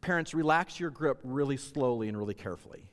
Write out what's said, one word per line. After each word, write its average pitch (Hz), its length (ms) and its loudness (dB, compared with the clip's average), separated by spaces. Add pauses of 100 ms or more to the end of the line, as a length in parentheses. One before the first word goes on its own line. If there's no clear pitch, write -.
Parents, 170 340 -2
relax 160 460 2
your 170 100 -2
grip 139 320 0
really 135 340 0
slowly 123 520 0
and 104 100 -4
really 104 160 -2
carefully - 580 -10